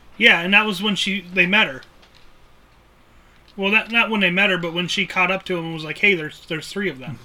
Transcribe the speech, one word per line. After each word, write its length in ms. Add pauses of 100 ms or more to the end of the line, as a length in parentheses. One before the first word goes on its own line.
(160)
Yeah, 260
and 120
that 120
was 160
when 120
she, 280
they 240
met 200
her. 160 (1700)
Well, 160
that, 180
not 200
when 100
they 100
met 200
her, 80
but 160
when 140
she 180
caught 260
up 140
to 100
him 80
and 100
was 100
like, 140
"Hey, 160
there's, 320
there's 220
three 200
of 120
them." 240